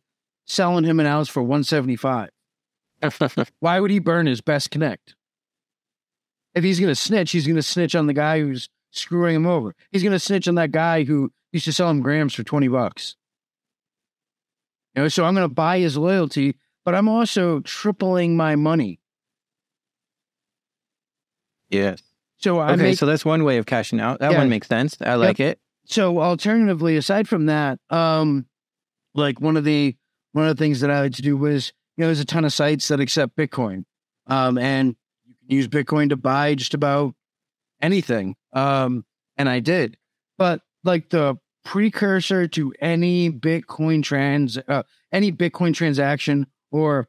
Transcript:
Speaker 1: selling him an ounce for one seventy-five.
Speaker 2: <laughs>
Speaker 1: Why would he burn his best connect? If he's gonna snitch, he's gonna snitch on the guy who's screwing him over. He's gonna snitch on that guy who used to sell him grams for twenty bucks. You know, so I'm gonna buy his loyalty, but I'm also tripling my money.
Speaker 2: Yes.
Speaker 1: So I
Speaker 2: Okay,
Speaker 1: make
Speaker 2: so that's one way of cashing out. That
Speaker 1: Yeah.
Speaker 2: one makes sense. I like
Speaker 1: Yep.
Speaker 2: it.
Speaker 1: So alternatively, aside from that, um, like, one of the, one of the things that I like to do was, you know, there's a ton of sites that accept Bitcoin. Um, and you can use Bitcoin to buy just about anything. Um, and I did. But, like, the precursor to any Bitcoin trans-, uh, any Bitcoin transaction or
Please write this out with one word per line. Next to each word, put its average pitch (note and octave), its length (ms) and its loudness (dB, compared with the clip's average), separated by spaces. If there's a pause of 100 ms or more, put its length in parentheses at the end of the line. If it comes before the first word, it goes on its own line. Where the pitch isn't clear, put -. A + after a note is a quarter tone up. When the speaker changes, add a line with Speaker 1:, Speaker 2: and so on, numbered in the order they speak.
(460)
Speaker 1:
selling F3 380 0
him D#3+ 160 2
an D3+ 60 2
ounce D3 220 0
for C3 140 -4
one C3+ 220 0
seventy-five. B2+ 640 -2 (720)
Speaker 2:
<laughs> - 560 -2
Speaker 1:
Why E3+ 220 0
would G3+ 100 0
he G3+ 80 2
burn E3+ 280 0
his A#2+ 140 0
best D3 300 -2
connect? D3 460 -6 (1400)
If F3 100 2
he's F#3 160 2
gonna F3+ 140 2
snitch, F#3+ 380 0
he's D#3 140 0
gonna D#3+ 160 2
snitch E3+ 320 -2
on D#3+ 120 2
the C#3+ 80 0
guy D#3 260 0
who's C#3 280 -4 (220)
screwing F3 440 0
him D#3+ 120 2
over. C3+ 280 -2 (160)
He's F#3+ 120 0
gonna F#3+ 160 2
snitch G3 300 -2
on F3 60 2
that E3 160 0
guy D#3+ 340 0
who C#3 280 0 (180)
used D#3+ 140 -4
to D#3 80 -4
sell F3 180 0
him D3 100 2
grams C#3+ 340 0
for A#2 100 -8
twenty C#3+ 240 0
bucks. B2 480 -4 (1800)
You C3+ 80 0
know, D#3 60 2
so E3+ 160 0
I'm F3+ 100 2
gonna F#3 140 2
buy E3 320 0
his D#3 160 0
loyalty, D3+ 600 0 (280)
but F3 100 0
I'm G3+ 140 4
also G3+ 520 0
tripling F3+ 760 0
my D#3 200 2
money. D3 440 0 (2750)
Speaker 2:
Yes. G2 340 -2 (340)
Speaker 1:
So F3 220 0
I D#3 140 0
Speaker 2:
Okay, F3+ 100 2
Speaker 1:
make F#3+ 160 2
Speaker 2:
so D3 80 0
that's D3+ 180 0
one D#3+ 200 2
way C3 140 2
of G#2+ 80 -2
cashing A2+ 340 -2
out. A2+ 180 -2
That C#3+ 140 0
Speaker 1:
Yeah. - 60 4
Speaker 2:
one C3+ 100 4
makes A2+ 180 0
sense. B2+ 340 -2
I A#2+ 140 0
like A2+ 240 2
Speaker 1:
Yep. C3+ 140 0
Speaker 2:
it. - 80 -14 (240)
Speaker 1:
So F3 360 0
alternatively, F3 760 2
aside G3 320 0
from D#3+ 180 0
that, D3+ 320 0 (100)
um, D#3 580 0 (680)
like, C#3+ 260 -2
one D#3 160 0
of D3 80 0
the, D3 320 0 (360)
one D#3 160 2
of D3+ 80 0
the C#3+ 60 -2
things D3 180 0
that C#3+ 100 0
I C#3+ 100 0
like C#3 140 0
to C3 80 -10
do C#3+ 140 0
was, C#3+ 360 -2 (240)
you E3 60 -2
know, E3 60 2
there's D#3 120 0
a C#3+ 40 -4
ton D#3+ 200 -2
of C#3+ 80 0
sites D3+ 360 0
that C#3+ 120 0
accept C3 360 -2
Bitcoin. A2+ 480 -4 (420)
Um, B2+ 320 0
and C3 380 0 (280)
you - 100 -20
can - 220 -20
use C3 120 0
Bitcoin D3 400 0
to C#3 80 0
buy C#3 380 0
just C3 200 -4
about C#3+ 400 0 (640)
anything. B2 560 -2 (160)
Um, C3 520 -2 (320)
and C#3 120 -2
I B2+ 120 -2
did. C#3+ 360 -2 (400)
But, F3 260 0 (220)
like, F3 260 0
the C#3+ 260 0 (280)
precursor F#3+ 840 0
to D3 320 -4
any E3+ 500 0
Bitcoin D#3 720 -2
trans-, C#3 560 -2
uh, C3+ 240 -4 (300)
any G3 180 2
Bitcoin E3+ 440 0
transaction C#3+ 720 0 (260)
or D3 360 0